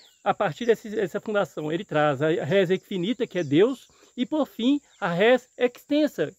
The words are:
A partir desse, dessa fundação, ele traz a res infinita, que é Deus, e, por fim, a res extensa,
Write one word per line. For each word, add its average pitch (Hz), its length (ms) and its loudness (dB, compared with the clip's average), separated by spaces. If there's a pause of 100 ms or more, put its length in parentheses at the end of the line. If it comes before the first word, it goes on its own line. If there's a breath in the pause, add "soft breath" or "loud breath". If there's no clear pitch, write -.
(240 soft breath)
A 202 100 0
partir 208 340 -4
desse, 220 240 0
dessa 208 280 -4
fundação, 175 520 -4
ele 170 120 -4
traz 151 380 0
a 156 80 2
res 180 400 0
infinita, 190 580 -4
que 180 120 -6
é 175 40 -2
Deus, 180 440 2 (300 soft breath)
e, 247 80 -2
por 302 220 -2
fim, 269 320 0 (200 soft breath)
a 196 100 -4
res 220 480 2
extensa, 254 800 -2